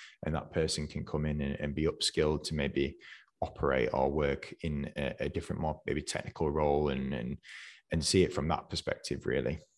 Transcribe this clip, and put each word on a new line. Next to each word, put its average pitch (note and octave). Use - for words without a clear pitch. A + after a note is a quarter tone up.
and D#2
that -
person D#2
can -
come D2+
in D2+
and, C#2
and C#2+
be D#2
upskilled D#2
to -
maybe C#2
operate C2
or C2
work C#2+
in D2
a, C#2
a D2
different, -
more D#2
maybe D2+
technical -
role D2
and, C2+
and, B1+
and E2
see F#2+
it -
from D2
that -
perspective, -
really. B1+